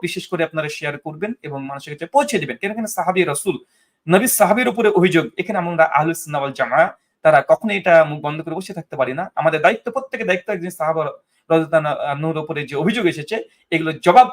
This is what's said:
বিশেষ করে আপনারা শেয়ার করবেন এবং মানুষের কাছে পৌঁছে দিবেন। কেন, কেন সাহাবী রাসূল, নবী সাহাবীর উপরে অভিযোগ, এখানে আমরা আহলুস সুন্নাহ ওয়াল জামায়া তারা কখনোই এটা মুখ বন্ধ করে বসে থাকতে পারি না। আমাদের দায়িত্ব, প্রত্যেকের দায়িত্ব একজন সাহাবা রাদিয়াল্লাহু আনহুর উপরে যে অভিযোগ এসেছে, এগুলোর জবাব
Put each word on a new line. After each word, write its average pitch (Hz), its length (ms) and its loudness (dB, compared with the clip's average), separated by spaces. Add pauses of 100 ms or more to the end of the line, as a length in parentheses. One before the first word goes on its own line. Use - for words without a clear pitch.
বিশেষ 175 260 -6
করে 170 160 -4
আপনারা 156 260 -6
শেয়ার 147 280 -8
করবেন 160 340 -10 (120)
এবং 139 220 -10
মানুষের 139 280 -14
কাছে 165 120 -12
পৌঁছে 285 340 0
দিবেন। 127 180 -8
কেন, 202 160 -6
কেন 220 140 -6
সাহাবী 180 360 0
রাসূল, 156 320 -2 (520)
নবী 196 200 4
সাহাবীর 214 400 2
উপরে 226 220 2
অভিযোগ, 180 360 4 (120)
এখানে 196 220 -4
আমরা 170 260 2
আহলুস 156 380 0
সুন্নাহ 147 180 -4
ওয়াল 139 120 -4
জামায়া 139 360 2 (360)
তারা 143 220 8
কখনোই 202 300 2
এটা 180 160 2 (100)
মুখ 151 180 -4
বন্ধ 151 200 -4
করে 160 140 -8
বসে 190 180 -10
থাকতে 160 220 -12
পারি 131 180 -2
না। 165 100 -6 (120)
আমাদের 156 260 2
দায়িত্ব, 214 300 2
প্রত্যেকের 254 360 -8
দায়িত্ব 180 220 -2
একজন 180 200 -6
সাহাবা 160 340 -4 (460)
রাদিয়াল্লাহু 156 560 0
আনহুর 151 320 -4
উপরে 151 280 -6
যে 135 100 -8
অভিযোগ 202 300 -2
এসেছে, 156 300 -4 (360)
এগুলোর 160 280 -2
জবাব 240 340 6